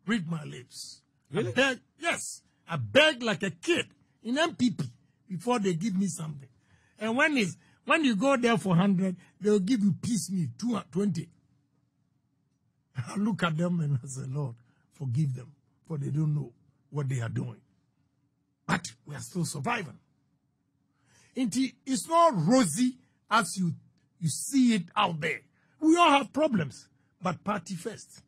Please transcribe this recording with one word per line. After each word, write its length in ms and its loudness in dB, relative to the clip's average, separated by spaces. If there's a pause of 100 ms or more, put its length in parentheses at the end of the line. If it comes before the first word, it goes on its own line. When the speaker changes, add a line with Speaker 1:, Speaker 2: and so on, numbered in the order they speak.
Speaker 1:
Read 240 -4
my 140 -8
lips. 580 -16 (300)
Speaker 2:
Really? 180 -4
Speaker 1:
I 40 -10
beg, 260 0 (200)
yes, 440 -6 (260)
I 80 -4
beg 460 4
like 180 0
a 80 -2
kid 380 -2 (340)
in 160 -4
M 180 0
P 140 2
P 160 -4 (420)
before 300 -2
they 160 0
give 220 -2
me 120 0
something. 420 -10 (500)
And 180 -2
when 180 4
is, 220 0 (280)
when 200 2
you 100 4
go 220 2
there 200 2
for 180 2
hundred, 400 2 (260)
they'll 160 4
give 240 2
you 120 4
piecemeal, 560 -2 (100)
two, 200 -2 (120)
twenty. 380 -2 (1700)
<laughs> 120 -10
I 80 -12
look 260 -2
at 160 -2
them 220 -2
and 240 0
I 40 -16
say, 200 -10
"Lord, 280 -6 (380)
forgive 420 -4
them, 160 -16 (360)
for 100 -8
they 120 -6
don't 240 -2
know 200 -6 (360)
what 200 -6
they 100 -4
are 100 -6
doing." 320 -8 (1040)
But 220 -4 (180)
we 100 -16
are 40 -14
still 260 -6
surviving. 540 -8 (1400)
Inti, 380 -2 (120)
it's 220 -2
not 280 6
rosy 640 4 (320)
as 280 2
you, 160 0 (460)
you 100 0
see 440 2
it 100 0 (120)
out 240 0
there. 220 -4 (380)
We 180 6
all 120 8
have 220 2
problems, 560 -2 (340)
but 220 -4
party 320 -6
first. 520 -12